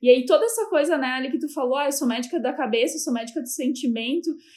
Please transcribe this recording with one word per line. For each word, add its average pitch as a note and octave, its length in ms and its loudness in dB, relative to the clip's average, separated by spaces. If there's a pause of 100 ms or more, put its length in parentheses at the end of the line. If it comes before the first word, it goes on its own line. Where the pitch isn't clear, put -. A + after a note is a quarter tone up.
E B3 80 6
aí B3+ 140 8
toda D4+ 200 4
essa A4+ 240 -2
coisa, D#4 300 2
né, C4+ 80 -2
Ali, C4 240 -4
que D#4 80 -4
tu D4+ 140 -6
falou, C4 240 -2
"Ah, C#4+ 100 0
eu C#4 60 0
sou C#4+ 160 -2
médica A#3+ 320 -2
da B3 120 -2
cabeça, B3+ 440 0
eu - 40 -8
sou D4 120 -4
médica A#3 280 -4
do B3 80 -10
sentimento", B3 800 -2 (280)